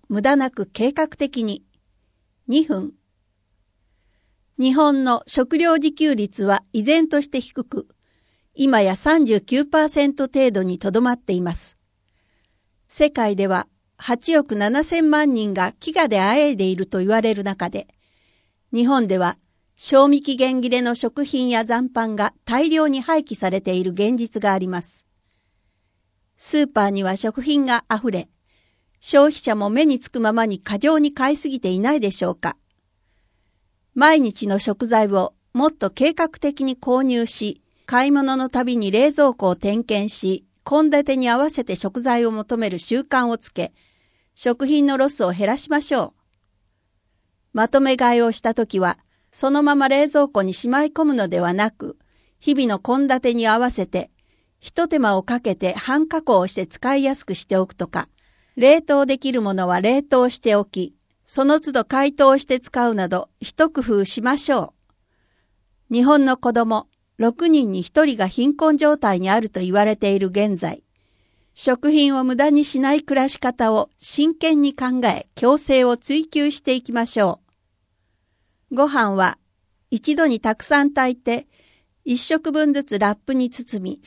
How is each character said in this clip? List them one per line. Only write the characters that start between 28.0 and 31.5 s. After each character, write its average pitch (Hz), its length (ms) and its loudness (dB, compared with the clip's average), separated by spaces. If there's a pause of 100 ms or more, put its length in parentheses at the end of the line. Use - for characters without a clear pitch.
れ、 185 180 -8 (720)
消 285 260 4
費 302 120 0
者 226 160 -2
も 208 160 -2
目 277 160 2
に 254 140 0
つ - 100 -14
く 262 80 -8
ま 220 140 0
ま 226 140 0
に 196 120 -4
過 202 220 -8
剰 311 180 2
に 294 160 0
買 269 200 0
い - 20 -4
す 302 120 -8
ぎ 262 120 -6